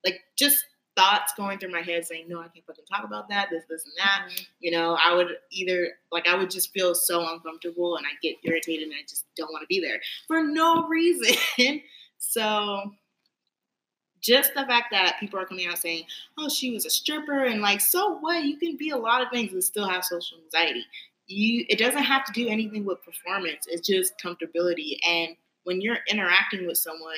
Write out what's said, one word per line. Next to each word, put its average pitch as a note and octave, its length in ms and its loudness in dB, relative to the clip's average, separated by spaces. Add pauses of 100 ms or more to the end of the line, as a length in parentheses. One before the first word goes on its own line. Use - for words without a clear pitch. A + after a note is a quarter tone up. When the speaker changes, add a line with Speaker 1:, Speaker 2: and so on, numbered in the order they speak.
Speaker 1:
like, F#3 160 -2 (160)
just C#4 280 4 (320)
thoughts G3 400 6
going G3 220 -6
through F#3+ 120 -8
my E3+ 120 -2
head E3+ 220 -2
saying, E3 240 -12
"No, E3+ 120 -8
I E3+ 80 -16
can't - 180 -20
fucking - 260 -20
talk G#3 120 -2
about G#3 240 -10
that, G3+ 200 0
this, E3 200 -6
this, D#3+ 160 -8
and - 120 -18
that." F#3+ 320 2
Speaker 2:
Mm-hmm. - 140 -6 (160)
Speaker 1:
You E3+ 140 -4
know, E3+ 300 2
I E3+ 120 8
would F3 240 2 (120)
either, F3+ 460 -2 (140)
like, E3+ 180 0
I F3 60 6
would F#3 160 0
just F3+ 220 -4
feel F3+ 240 2
so E3+ 360 0
uncomfortable E3+ 640 -4
and C#3+ 100 -6
I D3 40 -2 (120)
get D#3 200 -2
irritated D#3+ 460 -2
and D3 60 -10
I D3 140 -10
just - 160 -8 (120)
don't D#3+ 160 -8
wanna D#3 140 -10
be F#3 140 2
there A#2+ 200 -2 (260)
for D#4+ 160 2
no D#4+ 460 4
<laughs> - 0 -
reason. D#4 920 4 (360)
So G#3 760 -2 (1300)
just C#4 320 6
the C#4 120 -2
fact A#3+ 260 2
that F#3 280 4
people G3+ 180 -6
are F#3 80 -4
coming F#3 200 -6
out E3+ 120 -4
saying, E3 260 -6 (340)
"Oh, D4+ 100 -4
she B3+ 220 -2
was A3 160 -4
a A#3 40 -4
stripper," D4+ 540 0
and, A3 160 0
like, G3+ 200 2
so F4+ 380 2
what? D#4+ 260 0
You D4 120 0
can E4 200 -6
be D#4 140 -6
a C#4 60 -2
lot A#3 260 2
of B3 80 -2
things A3+ 220 -2
and F#3 120 -2
still G3+ 240 -2
have F3+ 160 -2
social F3 400 -6
anxiety. D#3 400 0 (420)
You, A3 420 0
it G#3 100 4
doesn't C4 240 2
have C4+ 220 2
to G#3 80 -10
do A#3 160 -2
anything G#3+ 360 -2
with F#3+ 200 -4
performance. F3 640 -6
It's E3+ 180 -6
just F#3 320 0
comfortability. E3 760 -4 (100)
And E3 300 0 (280)
when F3+ 160 -2
you're A3+ 180 -2 (100)
interacting F#3+ 580 2
with E3+ 120 -2
someone D#3+ 400 -6